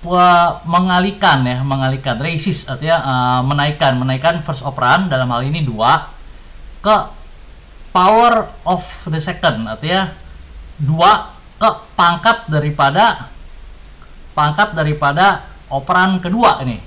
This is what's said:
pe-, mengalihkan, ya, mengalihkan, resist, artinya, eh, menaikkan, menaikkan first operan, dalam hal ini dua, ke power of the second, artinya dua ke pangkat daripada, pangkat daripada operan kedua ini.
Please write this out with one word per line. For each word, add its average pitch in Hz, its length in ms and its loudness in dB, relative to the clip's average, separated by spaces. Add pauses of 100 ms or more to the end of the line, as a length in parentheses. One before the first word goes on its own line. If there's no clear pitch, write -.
pe-, 175 520 4 (120)
mengalihkan, 180 800 2
ya, 123 160 -4
mengalihkan, 135 560 -2
resist, 160 480 -4
artinya, 151 320 -2
eh, 127 480 0
menaikkan, 143 480 0
menaikkan 131 480 -2
first 143 240 -8
operan, 143 400 2
dalam 131 240 -2
hal 123 160 -2
ini 156 160 -2
dua, 123 480 0 (720)
ke 208 140 4 (960)
power 214 560 4 (160)
of 175 160 0 (240)
the 160 160 -4
second, 123 480 -4
artinya 175 400 -2 (720)
dua 160 480 2 (320)
ke 220 80 4 (260)
pangkat 175 560 2
daripada, 147 800 0 (1040)
pangkat 156 400 0
daripada 151 720 0 (240)
operan 180 480 0
kedua 208 400 0
ini. 123 160 -4 (100)